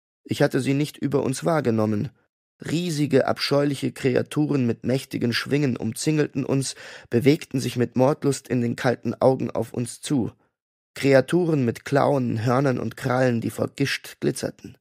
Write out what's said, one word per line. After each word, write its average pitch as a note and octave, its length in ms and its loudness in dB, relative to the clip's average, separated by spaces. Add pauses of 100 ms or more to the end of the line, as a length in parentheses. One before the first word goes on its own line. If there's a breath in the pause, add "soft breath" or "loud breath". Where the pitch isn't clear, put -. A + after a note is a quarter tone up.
(220)
Ich - 200 0
hatte C#3 180 2
sie C3 140 0
nicht C#3+ 220 -4
über C#3 280 -2
uns C3 200 -4
wahrgenommen. A2+ 680 0 (540)
Riesige, D3 640 0
abscheuliche C#3+ 640 0
Kreaturen C3+ 760 0
mit A2+ 180 -2
mächtigen A#2+ 480 -2
Schwingen C3 440 0
umzingelten C#3+ 680 -2
uns, - 320 -2 (340 loud breath)
bewegten C3 480 2
sich B2 180 -4
mit A#2+ 200 -2
Mordlust C#3 500 0
in B2 140 0
den A#2+ 160 -2
kalten A#2+ 380 -2
Augen B2+ 360 2
auf - 220 -4
uns - 280 -8
zu. C3+ 300 -2 (640)
Kreaturen C#3 720 4
mit A#2 180 -2
Klauen, B2 640 0
Hörnern B2+ 320 2
und - 180 -6
Krallen, B2 460 0
die A2+ 80 -2
vor A2 180 -4
Gischt - 520 -6
glitzerten. - 600 -6